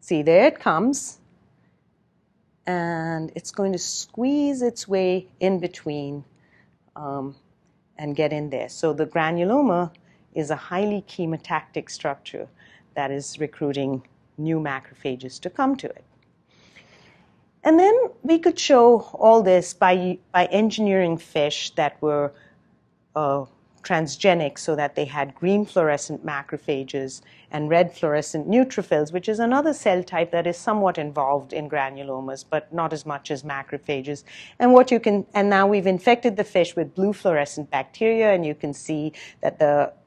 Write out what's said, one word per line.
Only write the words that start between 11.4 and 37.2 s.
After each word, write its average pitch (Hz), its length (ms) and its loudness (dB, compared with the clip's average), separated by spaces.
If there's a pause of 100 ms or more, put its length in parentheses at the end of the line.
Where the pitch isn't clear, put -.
structure - 580 -10 (460)
that 139 180 -4
is 139 280 -10
recruiting 139 680 -4 (300)
new 160 200 -4
macrophages 135 840 -8
to 180 80 -8
come 269 260 -2
to - 120 -12
it. - 180 -16 (1600)
And 320 160 6
then 392 160 6 (300)
we 330 160 2
could 339 180 0
show 240 440 6 (120)
all 226 300 6
this 180 300 4
by, 185 460 2 (120)
by 180 140 4
engineering 196 720 2
fish - 540 -4
that 147 300 -2
were, 147 300 0 (840)
uh, 139 280 -2 (360)
transgenic, 160 800 0
so 160 160 -4
that 143 200 -4
they 147 100 -2
had 139 280 -6
green 202 320 0
fluorescent 151 600 -2
macrophages 139 960 -8 (280)
and 151 200 -6
red 170 260 2
fluorescent 151 520 -2
neutrophils, 185 680 2
which 180 160 -4
is 214 100 -2
another 269 340 2
cell 185 300 0
type 170 280 -2
that 170 140 -2
is 175 120 -4
somewhat 202 400 0
involved 143 560 -4
in 151 160 -8
granulomas, 135 760 -6
but 151 260 -6
not 165 180 -2
as 156 140 -8
much 147 260 -10
as 135 120 -8
macrophages. 139 840 -8 (340)
And 247 140 6
what 247 180 8
you 233 80 4
can, 208 340 0
and 202 160 2
now 196 160 4
we've 196 220 2
infected 214 480 2
the 202 80 -2
fish 170 320 0
with 151 180 -4
blue 196 200 0
fluorescent 151 580 -2